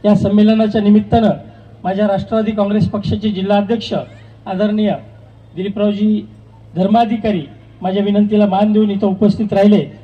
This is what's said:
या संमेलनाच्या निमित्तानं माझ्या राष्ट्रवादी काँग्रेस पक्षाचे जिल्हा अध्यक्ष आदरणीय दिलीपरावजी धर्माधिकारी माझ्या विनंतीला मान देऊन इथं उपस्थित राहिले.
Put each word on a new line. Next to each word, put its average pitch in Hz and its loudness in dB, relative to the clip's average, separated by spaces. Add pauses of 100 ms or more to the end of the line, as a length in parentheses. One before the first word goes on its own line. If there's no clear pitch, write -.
या 208 4
संमेलनाच्या 214 2
निमित्तानं 208 2 (540)
माझ्या 196 -2
राष्ट्रवादी 214 -2
काँग्रेस 208 0
पक्षाचे 208 -4
जिल्हा 196 0
अध्यक्ष 208 -4 (520)
आदरणीय 208 -2 (600)
दिलीपरावजी 208 -2 (480)
धर्माधिकारी 208 0 (400)
माझ्या 190 -2
विनंतीला 208 2
मान 202 0
देऊन 214 2
इथं 196 -2
उपस्थित 202 0
राहिले. 202 4 (180)